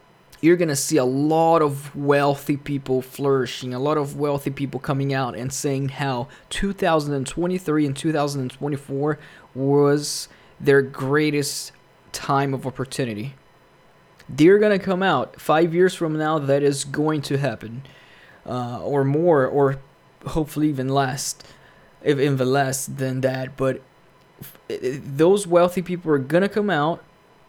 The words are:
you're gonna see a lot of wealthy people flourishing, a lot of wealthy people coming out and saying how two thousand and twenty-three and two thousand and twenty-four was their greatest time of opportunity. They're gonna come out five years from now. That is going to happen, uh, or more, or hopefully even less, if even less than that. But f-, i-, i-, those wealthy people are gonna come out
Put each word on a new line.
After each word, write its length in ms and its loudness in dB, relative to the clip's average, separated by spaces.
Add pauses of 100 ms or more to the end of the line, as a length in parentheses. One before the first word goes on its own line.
(420)
you're 160 6
gonna 180 0
see 220 0
a 80 4
lot 560 4
of 340 -2
wealthy 640 2
people 440 -4
flourishing, 720 -2
a 60 -6
lot 180 0
of 200 -4
wealthy 320 -2
people 300 -6
coming 340 -2
out 220 -2
and 180 -8
saying 360 -2
how 380 -4 (220)
two 240 -4
thousand 400 0
and 120 -2
twenty-three 600 -2
and 100 -2
two 160 -4
thousand 300 -2
and 100 -6
twenty-four 680 -4 (340)
was 760 2 (320)
their 220 4
greatest 920 -2 (400)
time 420 -2
of 140 -4
opportunity. 680 -6 (920)
They're 320 6
gonna 200 4
come 240 -2
out 360 0
five 340 2
years 200 4
from 240 -2
now. 220 0
That 220 2
is 220 0
going 400 -2
to 140 -2
happen, 460 -6 (640)
uh, 360 -6
or 240 0
more, 400 4
or 340 2 (480)
hopefully 400 -2
even 220 -2
less, 460 -2 (680)
if 180 2
even 320 2
less 340 0
than 360 -4
that. 340 -4
But 260 -2 (600)
f-, 160 -20 (120)
i-, 40 -6
i-, 300 -6
those 440 2
wealthy 340 4
people 300 -4
are 60 4
gonna 320 0
come 200 -2
out 320 0 (480)